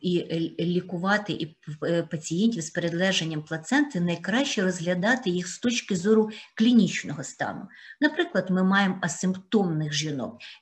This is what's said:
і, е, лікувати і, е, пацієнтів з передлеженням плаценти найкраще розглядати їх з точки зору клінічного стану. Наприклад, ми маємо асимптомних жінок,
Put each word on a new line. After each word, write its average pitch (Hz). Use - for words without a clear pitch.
і, 175
е, 165
лікувати 180
і, -
е, 170
пацієнтів 170
з -
передлеженням 170
плаценти 196
найкраще 190
розглядати 185
їх 175
з -
точки 233
зору 214
клінічного 220
стану. -
Наприклад, 302
ми 185
маємо 190
асимптомних 170
жінок, 143